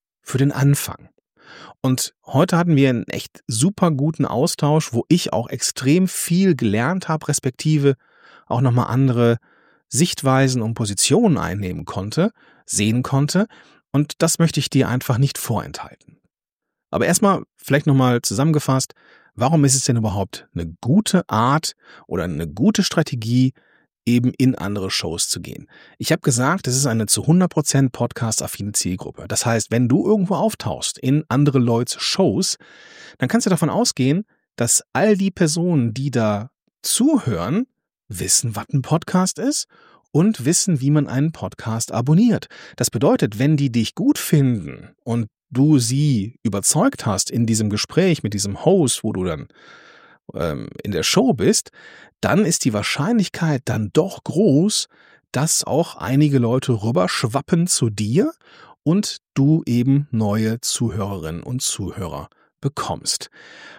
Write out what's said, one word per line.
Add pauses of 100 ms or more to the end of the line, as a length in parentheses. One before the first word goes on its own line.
(200)
für
den
Anfang. (720)
Und (120)
heute
hatten
wir
einen
echt
super
guten
Austausch,
wo
ich
auch
extrem
viel
gelernt
habe,
respektive (500)
auch
nochmal
andere (500)
Sichtweisen
und
Positionen
einnehmen
konnte, (340)
sehen
konnte. (460)
Und
das
möchte
ich
dir
einfach
nicht
vorenthalten. (720)
Aber
erstmal (120)
vielleicht
nochmal
zusammengefasst, (400)
warum
ist
es
denn
überhaupt
eine (140)
gute
Art (340)
oder
eine
gute
Strategie, (520)
eben
in
andere
Shows
zu
gehen? (300)
Ich
habe
gesagt,
es
ist
eine
zu
hundert
Prozent
Podcast-affine
Zielgruppe.
Das
heißt,
wenn
du
irgendwo
auftauchst
in
andere
Leute's
Shows, (640)
dann
kannst
du
davon
ausgehen, (320)
dass (100)
all
die
Personen,
die
da (320)
zuhören, (460)
wissen,
was
ein
Podcast
ist (440)
und
wissen,
wie
man
einen
Podcast
abonniert. (260)
Das
bedeutet,
wenn
die
dich
gut
finden
und (220)
du
sie
überzeugt
hast
in
diesem
Gespräch
mit
diesem
Host,
wo
du
dann, (880)
ähm, (140)
in
der
Show
bist, (500)
dann
ist
die
Wahrscheinlichkeit
dann
doch
groß, (420)
dass
auch
einige
Leute
rüberschwappen
zu
dir (500)
und (160)
du
eben
neue
Zuhörerinnen
und
Zuhörer (320)
bekommst. (480)